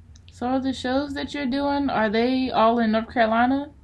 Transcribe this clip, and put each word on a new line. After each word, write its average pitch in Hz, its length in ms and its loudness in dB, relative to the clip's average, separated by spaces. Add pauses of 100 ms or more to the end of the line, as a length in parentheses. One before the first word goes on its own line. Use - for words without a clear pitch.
(320)
So - 160 -6
are 262 120 0
the 262 140 -2
shows 269 400 -2
that 285 220 -8
you're 285 100 -4
doing, 285 460 0
are 214 180 0
they 254 400 0
all 226 300 2
in 220 140 2
North 226 200 -2
Carolina? 247 560 2 (140)